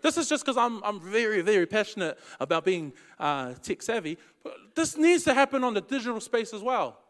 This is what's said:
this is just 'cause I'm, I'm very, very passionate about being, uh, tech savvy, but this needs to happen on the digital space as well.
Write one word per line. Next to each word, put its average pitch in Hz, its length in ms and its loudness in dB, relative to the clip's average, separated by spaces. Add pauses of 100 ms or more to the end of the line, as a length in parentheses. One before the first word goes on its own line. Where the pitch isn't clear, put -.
this 302 140 2
is 320 120 -2
just 294 160 -2
'cause 262 120 -2
I'm, 233 280 0
I'm 208 160 -4
very, 214 400 0
very 180 260 4
passionate 196 520 -2 (220)
about 160 240 0
being, 170 280 0 (260)
uh, 135 440 -2
tech - 200 -6
savvy, 170 360 -4 (240)
but - 120 -14 (200)
this 320 220 -2
needs 320 280 6
to 285 100 4
happen 269 300 2
on 240 100 0
the 202 60 0
digital 233 400 -4
space 226 320 -4
as 208 100 -12
well. 208 360 -2 (120)